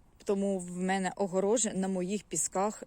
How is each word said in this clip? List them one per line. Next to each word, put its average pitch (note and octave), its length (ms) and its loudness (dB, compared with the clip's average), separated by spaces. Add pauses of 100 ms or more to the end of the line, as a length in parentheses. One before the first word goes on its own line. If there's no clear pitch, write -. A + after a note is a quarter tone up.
(260)
Тому G3 320 2
в F3 200 -8
мене F#3+ 380 0
огорожа G3 580 2
на F#3+ 140 0
моїх F#3+ 340 -2
пісках - 640 -2